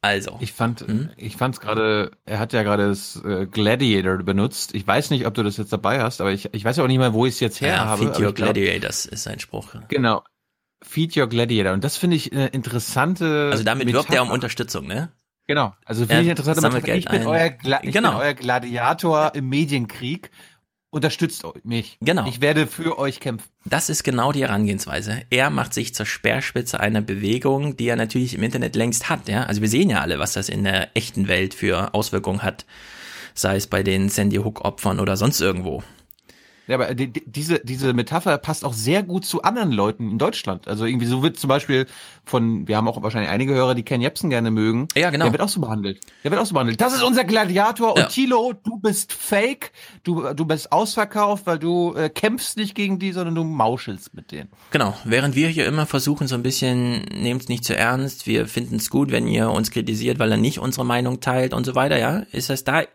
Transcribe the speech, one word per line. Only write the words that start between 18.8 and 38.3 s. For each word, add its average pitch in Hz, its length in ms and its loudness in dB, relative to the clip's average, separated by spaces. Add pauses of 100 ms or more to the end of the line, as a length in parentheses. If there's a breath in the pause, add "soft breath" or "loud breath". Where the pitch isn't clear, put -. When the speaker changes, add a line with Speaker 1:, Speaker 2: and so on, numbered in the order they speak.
Speaker 2:
im 135 160 -4
Medienkrieg. 139 800 -2 (600 loud breath)
Unterstützt 151 540 -2
eu-, - 100 -12 (120)
mich. 117 340 -4
Speaker 1:
Genau. 143 280 2
Speaker 2:
Ich 120 120 -6
werde 147 260 4
für 165 320 -4
euch 135 220 -4
kämpfen." 117 260 -6 (200)
Speaker 1:
Das - 240 0
ist 151 140 -2
genau 123 280 2
die 139 100 0
Herangehensweise. 104 880 -2
Er 131 200 2
macht 127 240 -4
sich 117 200 -4
zur 107 120 -4
Speerspitze 120 760 -2
einer 104 220 2
Bewegung, 120 760 0
die 117 140 -2
er 117 80 0
natürlich 123 380 0
im - 80 -2
Internet 120 340 -2
längst 117 320 0
hat, - 180 -4
ja. 104 160 0
Also 104 180 -2
wir 110 80 2
sehen 160 200 4
ja 101 100 2
alle, 78 180 -2
was 71 160 -2
das 98 140 -4
in 101 160 -2
der 95 320 0
echten 98 320 -2
Welt 95 260 0
für 92 400 -2
Auswirkungen 101 480 -2
hat. - 240 -6 (680 loud breath)
Sei 98 240 0
es 101 100 -2
bei 95 160 0
den 95 240 2
Sandy 101 300 2
Hook-Opfern 101 640 -2
oder 98 160 0
sonst 107 240 2
irgendwo. 87 420 -2 (840 soft breath)
Speaker 2:
Ja, 127 60 2
aber 123 200 0
die, 131 180 -2
die, - 120 -6
diese, 151 340 -2
diese 131 340 -2
Metapher 147 440 2